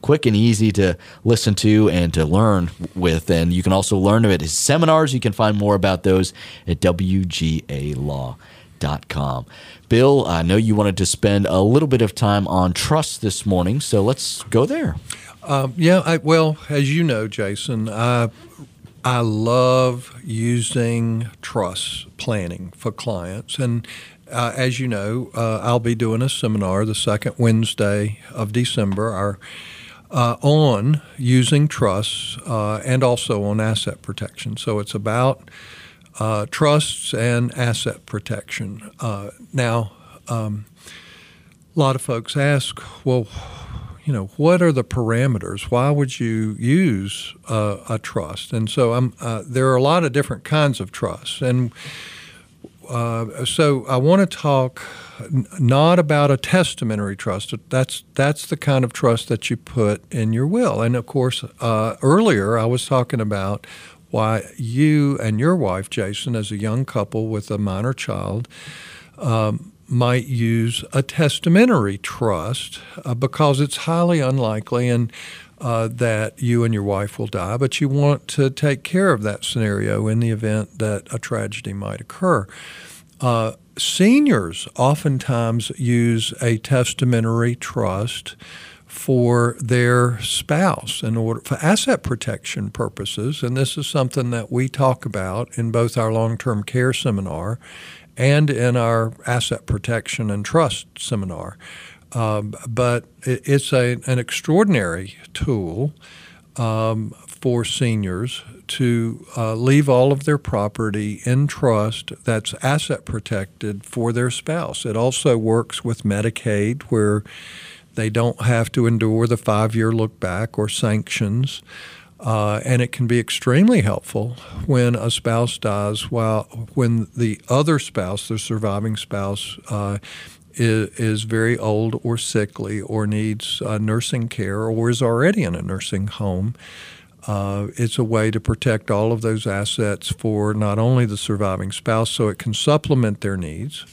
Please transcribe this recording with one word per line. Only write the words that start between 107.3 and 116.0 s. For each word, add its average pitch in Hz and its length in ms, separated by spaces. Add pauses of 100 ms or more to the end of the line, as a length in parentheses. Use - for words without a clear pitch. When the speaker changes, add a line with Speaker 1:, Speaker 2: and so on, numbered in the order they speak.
Speaker 2:
seniors 110 800 (240)
to, 117 580 (120)
uh, 110 180
leave 139 340
all 131 220
of 139 140
their 147 120
property 104 880
in 131 220
trust 110 640 (120)
that's 110 280 (100)
asset 139 420
protected 104 800
for 117 280
their 123 180
spouse. - 540
It 110 120
also 123 420
works 113 460
with 113 180